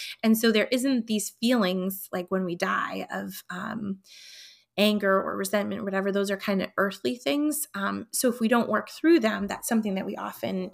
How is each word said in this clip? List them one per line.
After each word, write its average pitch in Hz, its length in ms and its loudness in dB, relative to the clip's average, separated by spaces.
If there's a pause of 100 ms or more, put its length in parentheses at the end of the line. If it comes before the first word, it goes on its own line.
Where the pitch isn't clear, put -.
(220)
And 220 140 6
so 226 160 4
there 214 180 2
isn't 254 360 2
these 214 240 -2
feelings, 190 840 0
like, 180 180 -6
when 185 140 0
we 175 120 -2
die 190 540 -4
of, 196 400 -8
um, 190 500 -6 (760)
anger 196 460 4
or 170 140 -4
resentment, 202 480 -2
whatever, 196 260 0
those 196 200 0
are 196 60 0
kind 196 240 0
of 180 160 -2
earthly 202 380 0
things. 285 600 0
Um, 196 360 -4
so - 180 0
if 233 120 0
we 226 80 4
don't 240 200 4
work - 220 -2
through 320 300 4
them, 208 260 0
that's - 220 -6
something 214 260 2
that 190 120 -2
we 202 100 -6
often 190 580 -6